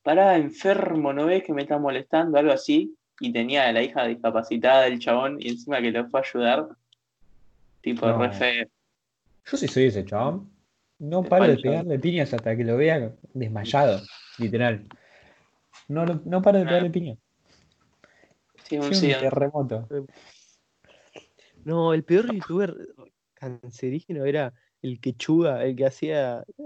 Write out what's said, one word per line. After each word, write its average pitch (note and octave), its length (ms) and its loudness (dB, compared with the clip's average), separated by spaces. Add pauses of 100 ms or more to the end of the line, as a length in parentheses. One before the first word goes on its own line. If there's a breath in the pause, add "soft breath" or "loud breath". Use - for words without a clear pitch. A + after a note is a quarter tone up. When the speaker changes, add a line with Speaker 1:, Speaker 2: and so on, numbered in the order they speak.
Speaker 1:
"Pará, C#4 360 6
enfermo, E3 760 0
¿no D3 120 -2
ves F#3 180 2
que E3 100 -4
me C#3+ 100 -2
estás D3 160 -2
molestando?", D3 580 0
algo D3 140 6
así. D3+ 440 2 (240)
Y - 140 -4
tenía C3 340 2
a A#2+ 60 2
la A#2 100 2
hija C3 240 -2
discapacitada A#2 760 2
del B2+ 160 0
chabón B2+ 420 -2
y B2 80 -8
encima A#2+ 320 -4
que A#2+ 100 0
lo A#2+ 180 -2
fue C3+ 120 0
a - 20 0
ayudar. C3 440 0 (1120)
Tipo, A#2 260 -2
Speaker 2:
No. A#2 100 2
Speaker 1:
re A#2+ 140 0
feo. A#2+ 340 -2 (800)
Speaker 2:
Yo C#4 120 -6
sí D3 100 -2
soy C3 180 2
ese G2+ 200 0
chabón. C3+ 440 -4 (500)
No D#3+ 240 -4
Speaker 1:
Te - 60 -6
Speaker 2:
paro F#3 160 6
de E3 100 6
Speaker 1:
falta. A#2 60 -2
Speaker 2:
pegarle D3+ 380 -2
piñas E3 340 -2
hasta A2+ 240 -2
que A#2+ 60 -2
lo A#2 140 0
vea C#3+ 360 0 (200)
desmayado, A2 680 0 (360)
literal. A2+ 480 -2 (1040 soft breath)
No, D#3 160 -2
no, E3 200 -4
no F3+ 160 -2
paro G3+ 180 6
de F#3 60 2
Speaker 1:
Ah. - 20 -4
Speaker 2:
pegarle F3 220 2
piñas. E3 280 -6 (1500 soft breath)
Speaker 1:
Sí, D3+ 100 -4
un D3 60 -2
Speaker 2:
Soy E3 120 0
un F#3+ 60 4
Speaker 1:
sí, C#3+ 120 4
un C3 60 -2
Speaker 2:
terremoto. C3+ 680 -2 (1800 soft breath)
Speaker 3:
No, E3 280 0
el D#3 100 0
peor A3 300 2
youtuber F3+ 400 -4 (600)
cancerígeno C3 920 -8
era C#3+ 280 -2 (280)
el B2 180 -8
Quechuga, C#3 680 0
el C3 100 -2
que C3 100 0
hacía, C3+ 580 -2 (220)